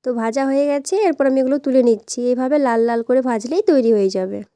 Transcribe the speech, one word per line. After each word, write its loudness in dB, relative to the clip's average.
তো -4
ভাজা -2
হয়ে 0
গেছে, -4
এরপর 0
আমি 0
এগুলো 0
তুলে 2
নিচ্ছি। -2
এইভাবে 0
লাল 0
লাল -2
করে 2
ভাজলেই -2
তৈরি 4
হয়ে 2
যাবে। -4